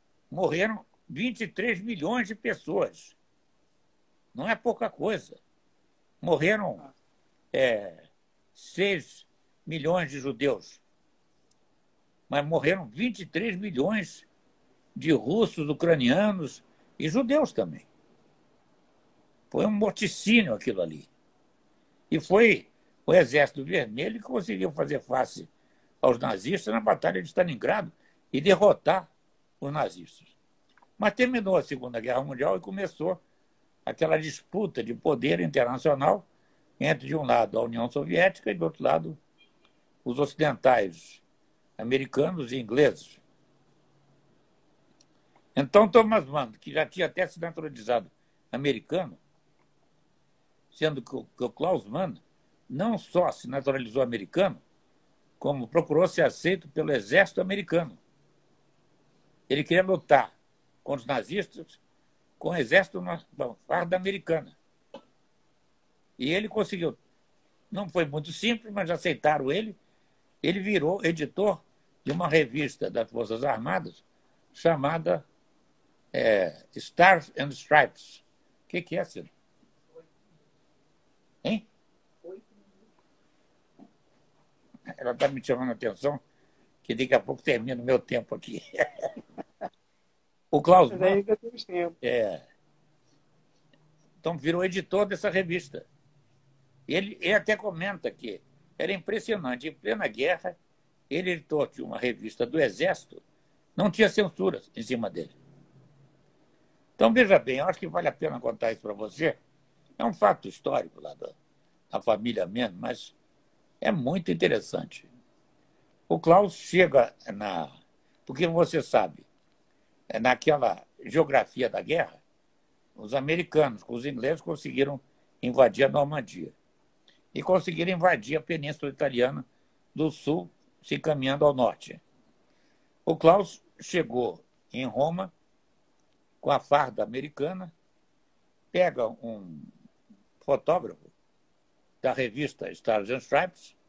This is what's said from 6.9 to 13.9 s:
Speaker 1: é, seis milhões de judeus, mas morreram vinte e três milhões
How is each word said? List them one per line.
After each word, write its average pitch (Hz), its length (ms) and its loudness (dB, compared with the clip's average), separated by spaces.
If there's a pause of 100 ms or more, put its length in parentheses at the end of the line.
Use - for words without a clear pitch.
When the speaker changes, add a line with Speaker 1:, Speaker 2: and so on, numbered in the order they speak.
Speaker 1:
é, 104 520 0 (500)
seis - 720 -6 (380)
milhões 151 460 -2
de 143 80 -10
judeus, 127 600 -4 (1500)
mas 143 180 -2
morreram 156 420 0
vinte 190 320 -4
e 190 60 -12
três 185 320 -4
milhões 185 680 -4 (680)